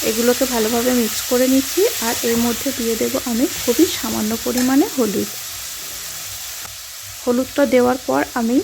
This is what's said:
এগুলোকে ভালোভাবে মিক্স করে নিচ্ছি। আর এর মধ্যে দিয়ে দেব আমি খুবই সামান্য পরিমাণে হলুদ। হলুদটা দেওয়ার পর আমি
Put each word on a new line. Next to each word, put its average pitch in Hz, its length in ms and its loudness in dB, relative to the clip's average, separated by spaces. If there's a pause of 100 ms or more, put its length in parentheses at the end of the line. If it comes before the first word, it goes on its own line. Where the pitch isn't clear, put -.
এগুলোকে 240 420 2
ভালোভাবে 240 480 2
মিক্স 233 260 2 (100)
করে 254 180 4
নিচ্ছি। 269 340 2 (260)
আর 240 160 0
এর 233 140 2
মধ্যে 233 400 0
দিয়ে 226 180 0
দেব 240 180 -2 (120)
আমি 240 200 2 (200)
খুবই 254 200 4
সামান্য 220 460 -2 (140)
পরিমাণে 254 400 4 (120)
হলুদ। 202 320 0 (1900)
হলুদটা 254 420 0
দেওয়ার 247 320 4 (100)
পর 269 140 2 (120)
আমি 240 300 2